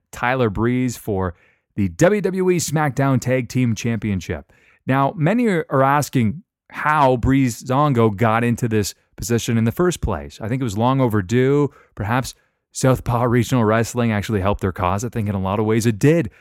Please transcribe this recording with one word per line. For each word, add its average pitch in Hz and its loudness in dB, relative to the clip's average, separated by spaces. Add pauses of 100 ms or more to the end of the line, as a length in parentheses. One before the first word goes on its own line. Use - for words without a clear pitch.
(100)
Tyler 123 0
Breeze 123 -2
for 95 -4 (420)
the 98 0
W 180 2
W 185 0
E 180 2
SmackDown 139 0
Tag 127 -2
Team 123 0
Championship. 98 -6 (340)
Now, 139 0
many 208 0
are, 175 0
are 135 4
asking 139 0 (280)
how 147 2
Breezango 127 2
got 113 2
into 120 0
this 110 -2 (220)
position 113 -2
in 113 2
the 117 2
first 180 0
place. 73 -6
I 107 -6
think 131 -4
it 135 -2
was 101 -4
long 127 2
overdue. 127 2 (240)
Perhaps 117 -4 (360)
Southpaw 120 0
Regional 120 2
Wrestling 113 0
actually 104 -2
helped 98 0
their 95 -2
cause. 95 -2
I 123 -6
think 104 -4
in 101 -2
a 98 -4
lot 95 -2
of 110 0
ways 110 0
it 113 0
did. 143 2 (100)